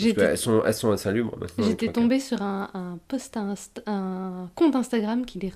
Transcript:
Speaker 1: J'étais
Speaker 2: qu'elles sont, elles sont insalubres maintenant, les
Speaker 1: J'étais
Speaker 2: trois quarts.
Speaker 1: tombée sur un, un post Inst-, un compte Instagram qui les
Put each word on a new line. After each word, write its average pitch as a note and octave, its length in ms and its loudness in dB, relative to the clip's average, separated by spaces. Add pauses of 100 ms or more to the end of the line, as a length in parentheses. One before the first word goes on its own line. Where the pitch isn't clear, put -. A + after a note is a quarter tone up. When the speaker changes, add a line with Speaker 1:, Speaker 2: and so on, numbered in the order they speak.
Speaker 1:
J'étais A3 180 4
Speaker 2:
qu'elles E2+ 180 4
sont, A2 260 4
elles G#2+ 80 4
sont A2 180 0
insalubres G#2 480 0
maintenant, - 240 -4
les A3 60 4
Speaker 1:
J'étais A3+ 160 0
Speaker 2:
trois - 80 -2
quarts. A#3 120 2
Speaker 1:
tombée C4 140 4
sur A#3+ 220 -4
un, G3 320 -4
un F3+ 240 -8 (100)
post - 300 -8
Inst-, G3+ 480 -8
un F#3 720 -6
compte D4+ 200 6
Instagram A#3 480 0
qui A#3+ 140 -10
les F#3 180 -4